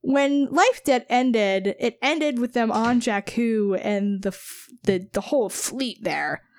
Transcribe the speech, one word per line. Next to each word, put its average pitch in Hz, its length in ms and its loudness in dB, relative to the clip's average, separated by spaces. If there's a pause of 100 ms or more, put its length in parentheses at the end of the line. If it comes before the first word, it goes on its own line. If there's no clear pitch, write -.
when 277 500 2
Life 392 340 2
Debt 254 240 2
ended, 208 680 2
it 240 220 -2
ended 294 380 0
with 247 140 -4
them 226 180 0
on 233 300 2
Jakku 208 800 0
and 202 380 0
the 196 80 -2
f-, - 380 -14 (160)
the, 190 300 0
the 196 80 -2
whole 269 280 0
fleet - 540 -6
there. 151 400 -4 (160)